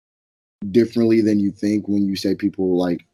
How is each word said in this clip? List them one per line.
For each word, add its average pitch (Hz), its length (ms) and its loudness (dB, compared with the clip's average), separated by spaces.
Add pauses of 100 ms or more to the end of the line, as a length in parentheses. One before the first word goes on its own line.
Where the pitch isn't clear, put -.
(720)
differently 113 500 2
than 104 200 2
you 98 100 0
think 104 380 -4
when 101 180 0
you 95 100 -2
say 95 180 -2
people, 92 440 -2
like, 90 360 -2